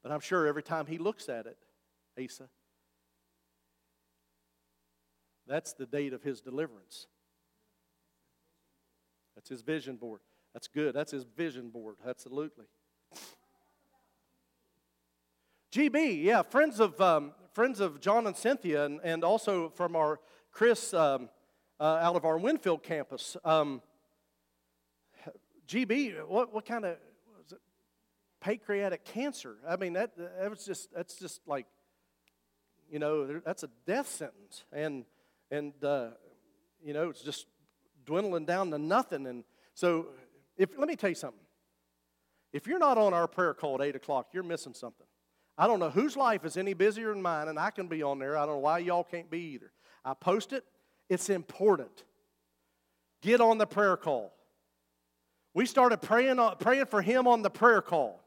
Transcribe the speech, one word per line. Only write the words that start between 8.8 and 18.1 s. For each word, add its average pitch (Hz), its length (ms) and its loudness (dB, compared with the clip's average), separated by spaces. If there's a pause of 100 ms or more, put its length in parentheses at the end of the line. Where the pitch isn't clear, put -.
That's - 120 -20
his 127 140 -12
vision 135 340 -6
board. 113 240 -12 (320)
That's - 160 -18
good. 147 260 -2
That's 147 180 -4
his 135 120 -8
vision 123 460 -8
board. 110 260 -14 (100)
Absolutely. 127 600 -10 (3000)
G 285 160 4
B, 240 360 2
yeah, 202 180 6
friends 262 400 2
of, 190 180 2
um, 156 340 4 (200)
friends 233 260 0
of 156 220 -2
John 220 260 2